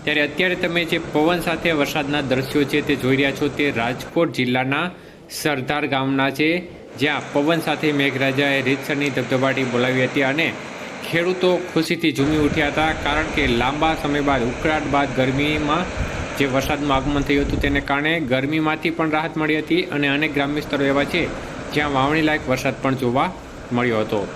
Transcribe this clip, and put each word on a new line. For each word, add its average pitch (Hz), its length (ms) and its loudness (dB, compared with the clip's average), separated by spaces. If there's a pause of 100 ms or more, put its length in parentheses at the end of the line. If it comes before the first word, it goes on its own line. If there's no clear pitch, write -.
ત્યારે 151 220 2
અત્યારે 180 300 0
તમે 175 280 0
જે 170 140 -2 (140)
પવન 170 280 4
સાથે 170 320 -2
વરસાદના 147 500 0
દ્રશ્યો 131 420 0
છે 147 180 0
તે 147 140 0
જોઈ 127 200 2
રહ્યા 139 220 0
છો, 147 100 0
તે 143 220 -2
રાજકોટ 123 640 -2
જિલ્લાના 131 540 0 (440)
સરદાર 143 560 -2
ગામના 135 440 0
છે, 147 200 2 (480)
જ્યાં 135 340 -2
પવન 156 280 2
સાથે 156 320 0
મેઘરાજાએ 135 720 2
રીતસરની 139 540 0
ધબધબાટી 131 560 0
બોલાવી 127 340 2
હતી 135 260 0
અને 156 160 0 (560)
ખેડૂતો 180 440 2 (240)
ખુશીથી 160 400 0
ઝૂમી 147 320 2
ઉઠ્યા 143 280 2
હતા, 156 200 2 (100)
કારણ 151 320 0
કે 151 80 2 (180)
લાંબા 151 340 2
સમય 147 280 -2
બાદ, 139 200 2
ઉકળાટ 147 500 0
બાદ 139 240 2
ગરમીમાં 147 680 0 (540)
જે 139 80 2
વરસાદનું 143 460 0
આગમન 139 300 2
થયું 139 240 2
હતું 131 140 -2
તેને 143 200 2
કારણે 143 400 0
ગરમીમાંથી 156 680 0
પણ 160 200 -2
રાહત 156 260 -2
મળી 156 220 0
હતી 160 240 0
અને 143 260 -2
અનેક 147 260 0
ગ્રામ્ય 143 200 0
વિસ્તારો 143 300 -2
એવા 139 200 2
છે 165 160 -2 (540)
જ્યાં 147 180 0
વાવણી 143 300 2
લાયક 151 260 0
વરસાદ 131 340 -2
પણ 135 120 2
જોવા 131 340 0 (440)
મળ્યો 120 280 2
હતો. 107 200 0 (160)